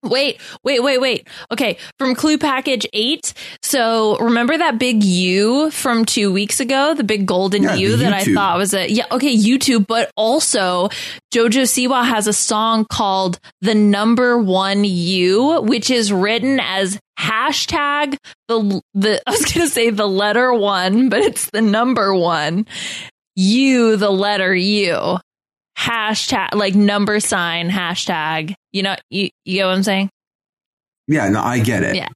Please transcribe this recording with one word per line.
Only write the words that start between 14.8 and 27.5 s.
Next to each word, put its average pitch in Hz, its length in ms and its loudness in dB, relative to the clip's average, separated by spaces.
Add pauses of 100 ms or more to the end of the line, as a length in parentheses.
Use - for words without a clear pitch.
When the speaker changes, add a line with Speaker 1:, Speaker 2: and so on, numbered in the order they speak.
Speaker 1:
U," 190 760 2
which 226 280 0
is 226 240 0
written 226 460 0
as 190 400 -4 (200)
hashtag 285 960 -2 (300)
the, 208 320 0 (140)
the, 202 300 0
<laughs> - 40 -8
I - 40 -4
was 440 200 0
gonna 330 160 0
say 233 220 0
the 208 180 0
letter 208 460 2
one, 202 560 2
but 208 120 2
it's - 280 -2
the 208 140 -2
number 220 500 2
one. 170 540 0 (680)
U, 233 600 4
the 202 140 2
letter 190 440 0
U. 185 600 0 (600)
Hashtag, 220 800 -4
like, 202 200 0
number 208 440 2
sign, 170 500 -2